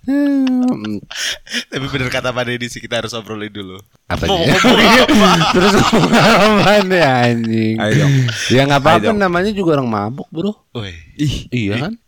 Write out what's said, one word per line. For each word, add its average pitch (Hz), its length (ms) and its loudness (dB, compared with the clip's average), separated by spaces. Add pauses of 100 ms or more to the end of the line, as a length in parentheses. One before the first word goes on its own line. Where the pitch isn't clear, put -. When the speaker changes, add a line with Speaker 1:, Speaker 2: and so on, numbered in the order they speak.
Speaker 1:
Hmm. 254 960 0 (640)
Speaker 2:
Tapi 139 220 -8
bener 135 220 -4
kata 127 220 -4
Pak 123 140 -4
Deddy 120 220 -6
sih, 117 120 -12
kita 117 200 -6
harus 110 140 -8
obrolin 107 360 -10
dulu. 95 300 -12 (260)
Speaker 1:
Apa - 200 -6
Speaker 2:
Mau 196 120 0
Speaker 1:
dia? 165 160 0
Speaker 2:
ngomong 233 300 4
apa? 233 480 4 (120)
Speaker 1:
<laughs> 214 120 0
Terus 185 220 4
ngomong 180 360 2
apa 196 600 4 (100)
nih, 185 200 0
anjing? 117 760 0
Speaker 3:
Ayo 107 220 -2
dong. 143 140 2 (340)
Speaker 1:
Ya, 127 160 2
nggak 143 160 2
apa-apa, 156 180 4
Speaker 3:
Ayo 208 100 0
dong. 214 120 0
Speaker 1:
namanya 185 320 0
juga 190 220 -2
orang 135 140 -2
mabuk, 110 400 -6
Bro. 180 240 -6 (200)
Speaker 2:
Woi. 101 180 -10 (240)
Speaker 3:
Ih. - 340 -4
Speaker 1:
Iya 110 240 -2
Speaker 2:
Ih. 120 80 -2
Speaker 1:
kan? 180 120 -6 (160)